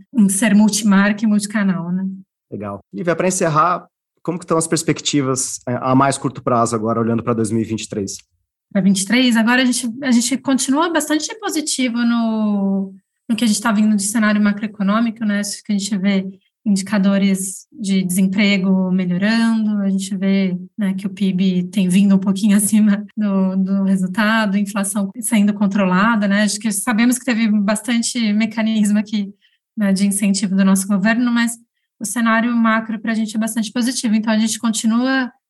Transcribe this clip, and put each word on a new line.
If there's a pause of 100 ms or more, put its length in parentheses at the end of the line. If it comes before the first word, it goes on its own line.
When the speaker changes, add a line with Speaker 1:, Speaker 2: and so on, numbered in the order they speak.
(140)
Speaker 1:
em
ser
multimarca
e
multicanal,
né? (460)
Speaker 2:
Legal. (140)
Lívia,
pra
encerrar, (340)
como
que
estão
as
perspectivas,
é,
a
mais
curto
prazo
agora,
olhando
pra
dois
mil
e
vinte
e
três? (540)
Speaker 1:
Pra
vinte
e
três,
agora
a
gente, (140)
a
gente
continua
bastante
positivo
no, (340)
no
que
a
gente
tá
vendo
de
cenário
macroeconômico,
né?
Acho
que
a
gente
vê (380)
indicadores
de
desemprego
melhorando,
a
gente
vê, (220)
né,
que
o
pib
tem
vindo
um
pouquinho
<laughs>
acima (120)
do,
do
resultado,
inflação (120)
sendo
controlada,
né?
Acho
que
sabemos
que
teve
bastante
mecanismo
aqui, (420)
né,
de
incentivo
do
nosso
governo,
mas (420)
o
cenário
macro
pra
gente
é
bastante
positivo.
Então,
a
gente
continua (180)